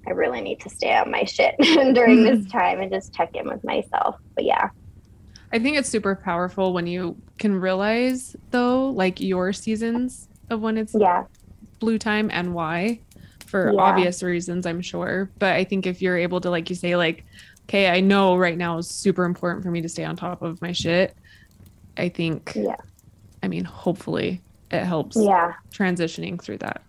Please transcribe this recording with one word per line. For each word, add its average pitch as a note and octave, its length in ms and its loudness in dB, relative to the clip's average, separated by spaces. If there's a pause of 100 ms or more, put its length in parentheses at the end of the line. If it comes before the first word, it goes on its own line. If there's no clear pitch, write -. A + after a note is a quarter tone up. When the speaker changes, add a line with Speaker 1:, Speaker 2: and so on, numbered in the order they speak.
Speaker 1:
I - 40 -6
really A#3 280 0
need F#3 220 -6
to G3+ 80 -14
stay - 260 0
on - 160 2
my - 140 -2
shit - 320 2
<laughs> - 20 -4
during B3+ 640 6
this A3+ 160 6
Speaker 2:
Mm-hmm. G3 180 -4
Speaker 1:
time F#3 220 0
and F#3+ 100 -6
just F#3+ 240 -6
check E3+ 220 -4
in - 140 -6
with - 160 -8
myself. - 500 -2 (200)
But - 100 -2
yeah. - 240 2 (840)
Speaker 2:
I A#3 80 0
think C#4+ 180 0
it's C#4 120 -2
super G3 260 0
powerful F3+ 560 -2
when F3 160 -2
you F3 300 -6 (200)
can G3 220 0
realize, A3 800 -2 (140)
though, B3+ 400 2
like, F#3 280 0
your F#3 320 0
seasons A#3 800 -4 (200)
of A3 120 -4
when A3 160 -2
it's A3 200 -4
Speaker 1:
Yeah. F#3 280 4 (540)
Speaker 2:
blue A3+ 180 0
time G#3+ 340 0
and F3 220 -4
why, E3+ 460 -2 (460)
for G3 280 0
Speaker 1:
Yeah. F#3+ 80 4
Speaker 2:
obvious F#3 420 4
reasons, F3+ 420 -4
I'm E3+ 160 -4
sure. F3+ 480 -4 (100)
But F#3+ 160 2
I F#3 100 2
think F#3+ 200 -2
if F3+ 160 -4
you're F3+ 160 2
able F3 240 0
to, F3+ 80 -2
like E3+ 200 -2
you F#3 60 -4
say, F3 200 -2
like, E3+ 300 0 (400)
"Okay, G3 240 4
I F3 100 4
know G3 380 6
right F3 200 2
now E3+ 200 -2
is E3+ 100 -6
super F3+ 380 0
important F3 380 -4
for F3+ 80 -4
me E3+ 100 -2
to E3+ 80 -6
stay E3 160 -8
on D#3+ 100 -6
top F3 260 -8
of E3+ 200 -8
my F3 100 -6
shit," E3+ 420 0 (840)
I F3+ 120 -2
think, E3 460 -4
Speaker 1:
Yeah. - 220 -4 (680)
Speaker 2:
I G3 60 -2
mean, F3 160 -4
hopefully E3+ 760 -4 (300)
it F3 120 -2
helps E3+ 340 -4
Speaker 1:
Yeah. F3 360 2 (180)
Speaker 2:
transitioning F3 720 -4
through G2+ 180 -10
that. - 300 -10